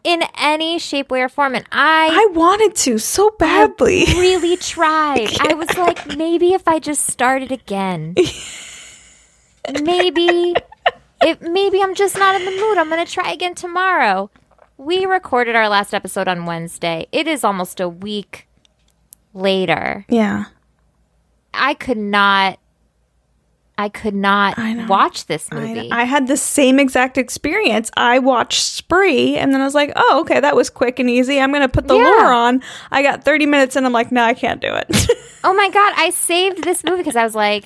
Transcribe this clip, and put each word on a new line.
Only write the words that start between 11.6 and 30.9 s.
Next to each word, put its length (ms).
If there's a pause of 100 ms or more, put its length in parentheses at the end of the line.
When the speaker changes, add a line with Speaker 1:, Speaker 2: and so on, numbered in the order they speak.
Speaker 1:
I'm 100
just 240
not 160
in 120
the 60
mood. 260
I'm 120
gonna 160
try 260
again 220
tomorrow. 800 (460)
We 280
recorded 500
our 140
last 240
episode 340
on 180
Wednesday. 680
It 160
is 160
almost 360
a 100
week 580 (840)
later. 760
Speaker 2:
Yeah. 360 (1080)
Speaker 1:
I 220
could 220
not, 600 (1200)
I 120
could 260
not 420
Speaker 2:
I 160
know. 140
Speaker 1:
watch 400
this 240
Speaker 2:
I, 40
Speaker 1:
movie. 360
Speaker 2:
I 140
had 220
the 100
same 420
exact 380
experience. 800
I 240
watched 440
Spree, 720
and 180
then 80
I 40
was 100
like, 220
"Oh, 240
okay, 180
that 160
was 160
quick 280